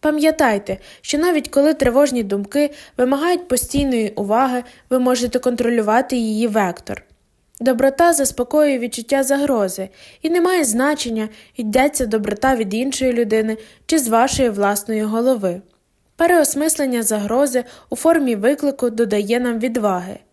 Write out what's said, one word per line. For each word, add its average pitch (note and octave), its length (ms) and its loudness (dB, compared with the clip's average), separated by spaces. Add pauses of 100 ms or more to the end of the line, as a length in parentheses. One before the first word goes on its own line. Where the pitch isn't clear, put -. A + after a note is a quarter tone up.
Пам'ятайте, D4 760 0 (220)
що - 180 -4
навіть D#4+ 300 0
коли D4 260 4
тривожні B3+ 480 2
думки G3+ 480 -2 (260)
вимагають D4 520 0
постійної B3+ 600 -2
уваги, B3 540 -2 (260)
ви B3+ 80 2
можете B3 400 0
контролювати A#3+ 800 0
її A3 300 -2
вектор. G3+ 560 -2 (580)
Доброта C4+ 520 4
заспокоює C4+ 680 0
відчуття A#3 440 -2
загрози, C4 680 -2 (340)
і D#4+ 80 -2
не F4 100 2
має F4+ 240 2
значення, A#3+ 640 -2 (280)
йдеться B3+ 500 0
доброта G#3+ 500 0
від G#3 180 -4
іншої C4 380 -2
людини A3 440 0 (300)
чи D#4+ 120 2
з B3+ 100 0
вашої A#3+ 420 2
власної G#3 520 -2
голови. G#3+ 580 0 (560)
Переосмислення D4 840 2
загрози A3+ 640 0 (260)
у - 60 -6
формі D4 400 2
виклику C4+ 540 0
додає A3 500 0
нам A#3+ 180 -2
відваги. G#3 600 -2 (140)